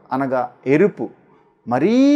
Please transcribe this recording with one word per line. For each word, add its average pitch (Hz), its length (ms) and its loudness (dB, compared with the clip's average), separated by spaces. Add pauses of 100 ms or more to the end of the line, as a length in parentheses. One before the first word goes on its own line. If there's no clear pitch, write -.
(120)
అనగా 131 300 -4 (240)
ఎరుపు. 143 400 0 (600)
మరీ 131 280 -2 (220)